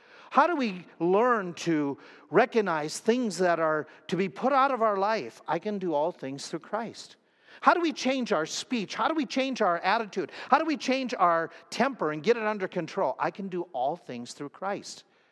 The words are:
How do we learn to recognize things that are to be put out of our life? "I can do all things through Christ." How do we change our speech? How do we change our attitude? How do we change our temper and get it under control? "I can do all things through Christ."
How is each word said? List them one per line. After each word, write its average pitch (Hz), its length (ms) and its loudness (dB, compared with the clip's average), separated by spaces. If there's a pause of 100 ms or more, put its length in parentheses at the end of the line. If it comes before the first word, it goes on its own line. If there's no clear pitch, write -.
(300)
How 285 160 6
do 339 100 2
we 196 300 -2 (140)
learn 190 560 2
to 147 420 0 (320)
recognize 175 720 2
things 226 400 0
that 170 200 4
are 156 280 2 (220)
to 185 60 0
be 185 140 0
put 254 240 0
out 269 160 4
of 233 140 0
our 208 140 2
life? 190 500 -2
"I 160 100 0
can 208 220 -4
do 175 160 -2
all 156 160 2
things 139 360 -10
through 160 120 -8
Christ." 208 560 -10 (440)
How 285 140 6
do 349 80 2
we 330 100 0
change 254 400 -2
our 160 140 2
speech? - 480 -6
How 226 140 0
do 311 80 0
we 311 100 0
change 262 380 -2
our 170 160 2
attitude? 190 520 -2 (200)
How 277 80 6
do 320 60 0
we 302 120 0
change 262 400 -2
our 165 320 4 (220)
temper 220 400 0
and 156 100 -6
get 226 160 4
it 220 60 -4
under 208 240 -2
control? 165 500 -2
"I 160 140 -2
can 196 160 -10
do 175 160 -4 (100)
all 139 220 -2
things 120 380 -12
through 147 160 -12
Christ." - 560 -10 (260)